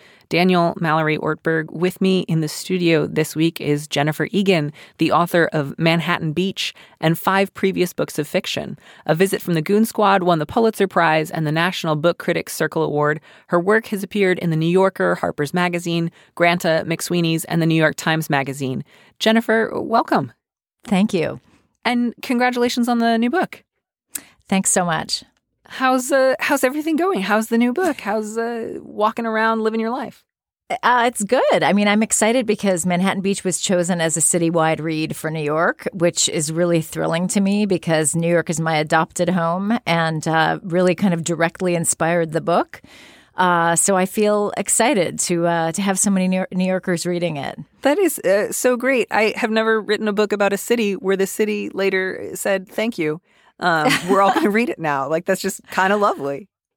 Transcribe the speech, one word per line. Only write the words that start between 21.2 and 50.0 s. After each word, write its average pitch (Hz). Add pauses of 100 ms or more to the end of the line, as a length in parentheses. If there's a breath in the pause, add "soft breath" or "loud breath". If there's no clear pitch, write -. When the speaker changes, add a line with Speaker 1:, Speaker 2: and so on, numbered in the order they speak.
Speaker 1:
And 240
congratulations 247
on 240
the 226
new 240
book. - (840 loud breath)
Speaker 2:
Thanks 190
so 180
much. 160 (420)
Speaker 1:
How's, 262
uh, 262
how's 277
everything 294
going? 339
How's 214
the 233
new 247
book? 349
How's, 214
uh, 233
walking 220
around, 220
living 220
your 226
life? 247 (460)
Speaker 2:
Uh, 233
it's 240
good. 240
I 156
mean, 208
I'm 208
excited 226
because 190
Manhattan 180
Beach 196
was 180
chosen 180
as 160
a 170
citywide 165
read 156
for -
New 156
York, 160
which 170
is 156
really 170
thrilling 160
to 202
me 202
because 165
New 165
York 165
is 160
my 160
adopted 165
home 185
and, 160
uh, 160
really 180
kind 196
of 165
directly 170
inspired 165
the 160
book. 170 (560 loud breath)
Uh, 170
so 190
I 185
feel 208
excited 220
to, 170
uh, 165
to 202
have 196
so -
many 190
New 185
York-, 185
New 185
Yorkers 185
reading 175
it. 135 (240)
Speaker 1:
That 294
is, 370
uh, 196
so 247
great. 247
I 214
have 226
never 220
written 208